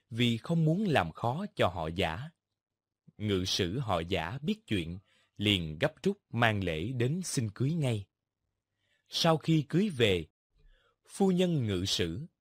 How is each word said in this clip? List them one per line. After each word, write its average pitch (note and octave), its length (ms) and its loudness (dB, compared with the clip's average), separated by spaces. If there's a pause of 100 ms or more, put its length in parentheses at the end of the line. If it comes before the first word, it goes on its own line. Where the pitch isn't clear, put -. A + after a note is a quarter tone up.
vì A#2 280 2
không E3 280 0
muốn E3+ 180 2
làm G#2+ 280 2
khó D3 340 -4 (100)
cho A2+ 120 4
họ E2+ 200 -4
Giả. F2 420 -4 (880)
Ngự G2 280 0
sử F#2+ 340 -2
họ G#2 200 0
Giả F2 420 -4
biết G#3 260 -6
chuyện, F2+ 320 -4 (380)
liền F2+ 420 2
gấp D3+ 140 -2 (100)
rút G3 140 -2 (120)
mang A2 340 2
lễ E2+ 280 -2
đến C3 320 -2
xin A2+ 260 -2
cưới C3+ 240 -2
ngay. B2 320 -2 (1040)
Sau E3 280 2
khi D#3+ 320 4
cưới G3 200 2
về, G#2 360 2 (840)
phu G3 240 2
nhân F3 340 2
ngự F#2+ 200 0
sử F#2 360 -2 (200)